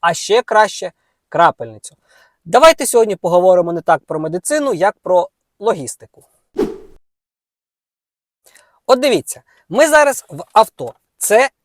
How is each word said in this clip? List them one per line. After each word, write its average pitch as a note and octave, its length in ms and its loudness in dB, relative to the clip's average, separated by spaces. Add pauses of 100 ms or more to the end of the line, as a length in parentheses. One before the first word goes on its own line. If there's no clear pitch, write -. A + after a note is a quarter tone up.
А E3+ 140 0
ще A3 280 -2
краще G#3 500 -2 (360)
крапельницю. A#2+ 680 -4 (480)
Давайте C4+ 420 4
сьогодні A3 300 0
поговоримо F3+ 560 2
не E3+ 80 -6
так D#3+ 260 -2
про D#3 140 -8
медицину, G#3 540 -6
як F#3 280 -2
про F3+ 260 0 (300)
логістику. - 680 -8 (2500)
От B3+ 140 2
дивіться, B3 420 -4 (260)
ми C4 200 2
зараз D4 400 2
в D3 240 -18
авто. D3 420 -2 (240)
Це B3 320 0 (140)